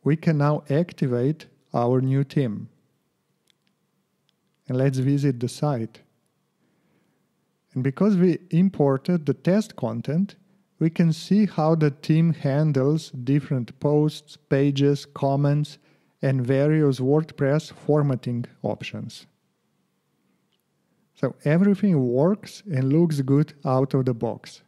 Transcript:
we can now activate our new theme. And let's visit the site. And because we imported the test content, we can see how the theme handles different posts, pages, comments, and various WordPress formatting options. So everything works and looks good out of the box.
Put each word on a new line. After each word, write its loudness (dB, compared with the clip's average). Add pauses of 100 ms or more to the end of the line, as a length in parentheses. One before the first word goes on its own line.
we 2
can 0
now 0
activate -2 (260)
our 0
new 0
theme. -4 (2000)
And -4
let's 0
visit 0
the -4
site. -4 (1700)
And -6
because 0
we 2 (120)
imported 2
the -2
test -2
content, -4 (420)
we 0
can 2
see 0
how 0
the 2
theme 0
handles 0
different -4
posts, -2
pages, 0
comments, -2 (420)
and 0
various 2
WordPress 0
formatting -2 (180)
options. -10 (1900)
So -6 (100)
everything 2
works 0
and -2
looks 2
good 0 (100)
out 0
of 0
the 0
box. -10